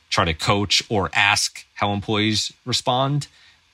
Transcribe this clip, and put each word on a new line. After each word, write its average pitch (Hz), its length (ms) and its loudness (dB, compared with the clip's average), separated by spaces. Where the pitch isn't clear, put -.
try 101 160 2
to 82 100 0
coach 101 540 0
or - 240 -2
ask - 600 2
how 101 180 -2
employees 107 600 -2
respond. 139 640 -2